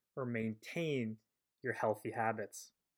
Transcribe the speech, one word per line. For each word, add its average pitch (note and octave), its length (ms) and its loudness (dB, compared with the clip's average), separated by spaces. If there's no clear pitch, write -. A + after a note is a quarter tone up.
or C3+ 100 -2
maintain A#2 920 0
your A#2 120 0
healthy A2 360 0
habits. A2+ 600 -2